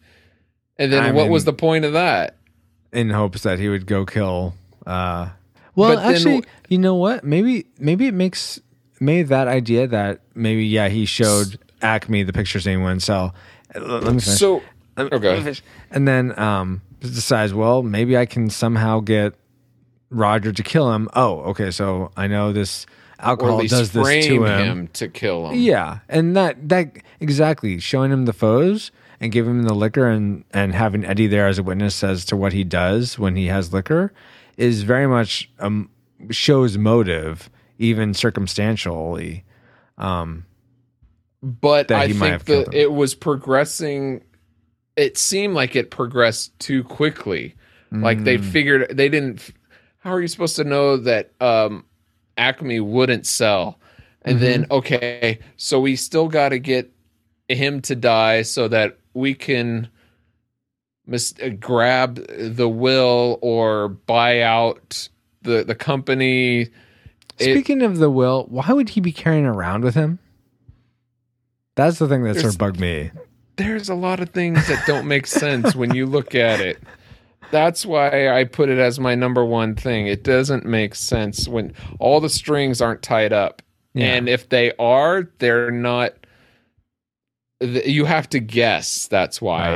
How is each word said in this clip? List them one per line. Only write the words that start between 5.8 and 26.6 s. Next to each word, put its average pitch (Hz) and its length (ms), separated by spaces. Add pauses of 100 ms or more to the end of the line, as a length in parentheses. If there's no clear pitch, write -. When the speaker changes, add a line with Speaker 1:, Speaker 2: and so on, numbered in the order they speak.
Speaker 1:
But 175 80
then 240 100
Speaker 2:
actually, 302 280
Speaker 1:
w- - 100 (180)
Speaker 2:
you 185 80
know 185 160
what? 190 300
Maybe, 202 420 (140)
maybe 170 260
it 247 80
makes, 185 460 (400)
maybe 160 240
that 135 240
idea 123 400
that 104 320 (160)
maybe, 110 300
yeah, 107 240
he 107 180
showed 104 460
Speaker 1:
S- - 40 (240)
Speaker 2:
Acme 110 400
the 92 120
pictures 101 340
and 95 100
he 92 60
wouldn't 92 180
sell. 92 320 (400)
L-, - 80
let 117 220 (100)
me 123 60
finish. 202 180
Speaker 1:
So, 196 240 (340)
Speaker 2:
Let 135 160
me, 139 60
Speaker 1:
okay. 104 120
Speaker 2:
let 92 80
me 147 60
finish. 143 200 (260)
And 139 180
then, 127 320
um, 98 440 (160)
decides, 117 560
"Well, 117 260
maybe 117 340
I 123 120
can 113 240
somehow 113 480
get 104 340 (800)
Roger 107 420
to 92 80
kill 131 320
him. 107 220
Oh, 110 240
okay, 95 320
so 92 440
I 98 120
know 104 260
this 101 320 (320)
Speaker 1:
Or - 120
Speaker 2:
alcohol 123 280
Speaker 1:
at 113 60
least 113 80
Speaker 2:
does 120 220
this 113 100
Speaker 1:
frame 147 240
Speaker 2:
to 123 180
him." 101 220
Speaker 1:
him 90 220
to - 180
kill 85 420
him. 247 100
Speaker 2:
Yeah, 107 480
and 170 300
that, 151 320